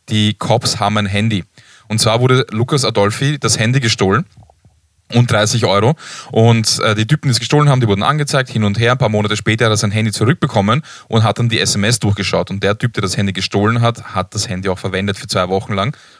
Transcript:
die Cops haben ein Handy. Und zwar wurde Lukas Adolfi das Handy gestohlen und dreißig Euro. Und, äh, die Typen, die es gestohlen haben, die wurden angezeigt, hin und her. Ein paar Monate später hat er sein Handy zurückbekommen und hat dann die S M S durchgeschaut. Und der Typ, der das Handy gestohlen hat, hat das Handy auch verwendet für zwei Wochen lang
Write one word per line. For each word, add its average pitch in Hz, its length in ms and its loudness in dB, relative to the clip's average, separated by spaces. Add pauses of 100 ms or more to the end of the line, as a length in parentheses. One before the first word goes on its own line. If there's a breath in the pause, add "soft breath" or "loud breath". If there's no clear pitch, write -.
die 107 240 2
Cops - 480 -2
haben 104 160 0
ein 104 80 0
Handy. 101 400 -2 (420 loud breath)
Und 107 140 -2
zwar 113 180 2
wurde 127 300 4
Lukas 120 340 -2
Adolfi 113 560 0
das 110 180 0
Handy 120 220 2
gestohlen 110 460 0 (880)
und 123 180 4
dreißig 107 340 2
Euro. 101 300 2 (360 loud breath)
Und, 113 480 4
äh, 107 160 0
die 110 100 0
Typen, 147 220 -2
die 131 40 2
es 117 80 0
gestohlen 147 300 2
haben, 131 100 4
die 117 80 2
wurden 101 140 0
angezeigt, 143 480 0
hin 110 140 -2
und 101 160 0
her. 117 140 2
Ein 127 40 0
paar 123 100 2
Monate 104 300 0
später 110 280 0
hat 110 60 2
er 104 60 2
sein 104 140 0
Handy 107 200 0
zurückbekommen 113 680 0 (260 loud breath)
und 110 160 2
hat 104 140 2
dann 117 100 0
die 107 120 0
S 98 160 -2
M 101 80 0
S 117 160 0
durchgeschaut. 98 500 -2
Und 101 140 -6
der 104 140 0
Typ, 117 160 -4
der 101 100 -4
das 92 120 -4
Handy 98 160 -2
gestohlen 101 500 0
hat, 117 340 -4
hat 92 180 -4
das - 160 -6
Handy 92 180 -6
auch 92 120 -2
verwendet 95 380 -4
für - 100 -14
zwei 92 200 -2
Wochen 95 260 -4
lang 98 220 -2 (240 loud breath)